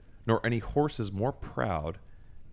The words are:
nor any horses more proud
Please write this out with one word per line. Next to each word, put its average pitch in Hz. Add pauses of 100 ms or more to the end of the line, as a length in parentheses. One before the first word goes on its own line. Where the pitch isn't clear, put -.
(260)
nor 113
any 117
horses 120
more 104
proud 85 (540)